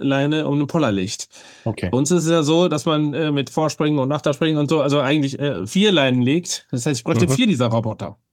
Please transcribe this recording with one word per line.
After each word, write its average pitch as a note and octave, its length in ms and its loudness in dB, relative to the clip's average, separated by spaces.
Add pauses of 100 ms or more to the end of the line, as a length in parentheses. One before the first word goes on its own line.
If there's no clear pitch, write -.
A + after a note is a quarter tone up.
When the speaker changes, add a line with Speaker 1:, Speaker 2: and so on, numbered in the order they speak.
Speaker 1:
Leine C#3+ 440 0
um C#3+ 120 0
den C#3+ 80 -2
Poller D#3 240 0
legt. G2 380 -4 (360)
Speaker 2:
Okay. G#2 240 -4
Speaker 1:
Bei A2+ 80 0
uns C#3+ 140 2
ist E3+ 140 2
es D#3+ 40 0
ja E3 140 4
so, E3 240 4
dass D#3 180 -2
man, D3+ 300 0
äh, D#3 160 -2
mit C#3 180 -2
Vorspringen D3+ 480 -2
und C3 120 0
Nachterspringen D3+ 500 0
und D3 100 0
so, D#3+ 120 2
also C#3+ 180 2
eigentlich, C#3 400 0
äh, B2 260 -4
vier G3+ 260 2
Leinen C3 300 4
legt. D3 480 -2
Das B2+ 160 -4
heißt, C#3+ 140 -2
ich - 40 -12
bräuchte D#3+ 220 2
Speaker 2:
Mhm. D3 60 2
Speaker 1:
vier A3+ 160 2
dieser B2+ 220 2
Roboter, G#2 480 -4 (160)